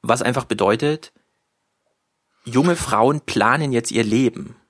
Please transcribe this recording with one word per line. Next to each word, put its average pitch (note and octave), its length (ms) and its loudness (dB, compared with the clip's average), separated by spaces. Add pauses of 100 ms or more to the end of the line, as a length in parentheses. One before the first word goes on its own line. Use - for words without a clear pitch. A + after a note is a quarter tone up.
Was A#2 180 0
einfach B2 240 -2
bedeutet, A#2 680 -2 (1300)
junge C#3 300 2
Frauen C#3 460 0
planen C3 500 0
jetzt A#2 200 -2
ihr A2+ 120 0
Leben. A2+ 520 -2 (140)